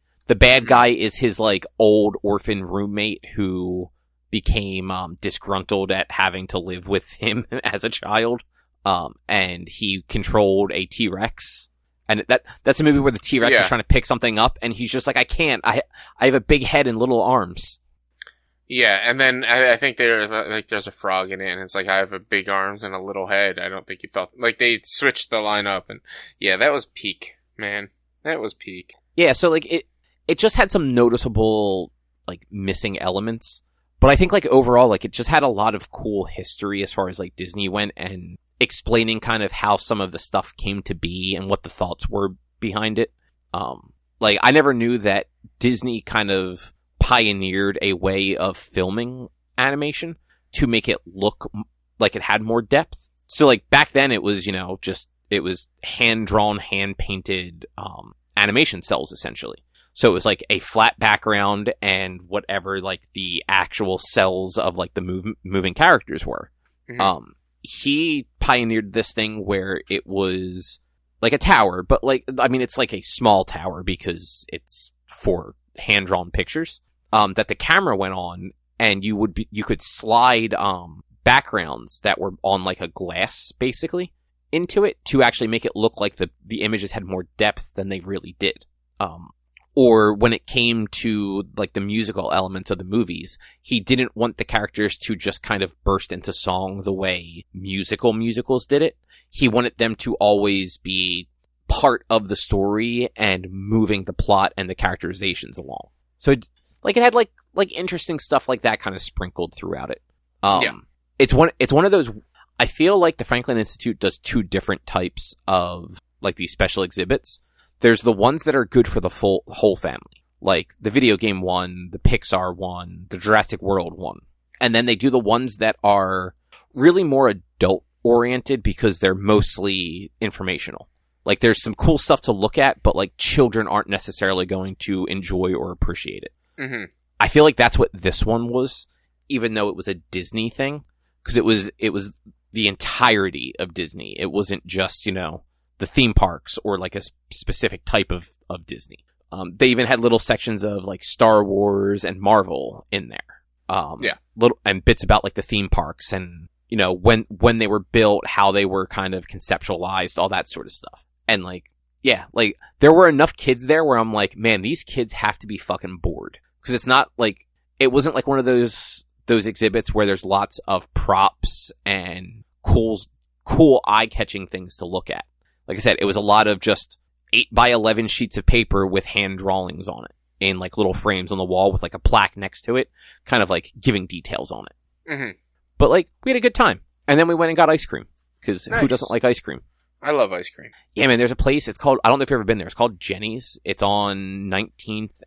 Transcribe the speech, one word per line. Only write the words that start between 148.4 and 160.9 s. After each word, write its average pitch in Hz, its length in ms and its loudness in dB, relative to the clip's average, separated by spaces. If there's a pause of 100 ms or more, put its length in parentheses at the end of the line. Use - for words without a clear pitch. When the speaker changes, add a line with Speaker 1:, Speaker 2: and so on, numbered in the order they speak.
Speaker 1:
of 90 160 -14
Disney. - 380 -16 (260)
Um, 90 260 -12
they 131 120 6
even 120 180 2
had 123 140 2
little 117 180 4
sections 107 460 -2
of, 101 200 -4
like, 95 200 -10
Star 110 400 4
Wars 98 600 0
and 95 160 -6
Marvel 92 720 0
in 95 180 -6
there. - 340 -18 (260)
Um, 80 320 -4
Speaker 2:
Yeah. - 160 -2 (200)
Speaker 1:
little, 117 280 4
and 95 200 0
bits - 200 4
about, 104 200 4
like, 101 100 -6
the 101 80 -6
theme 101 260 -2
parks - 440 -2
and, 87 360 -10 (200)
you 117 80 -6
know, 92 160 2
when, 110 360 2
when 113 300 2
they 110 100 0
were 104 120 0
built, 104 460 2
how 101 260 2
they 101 140 2
were 95 220 -2
kind 95 260 -6
of 92 140 -10
conceptualized, 90 920 -4
all 92 100 0
that 95 200 -4
sort - 180 -12
of - 60 -12
stuff. - 320 -16 (220)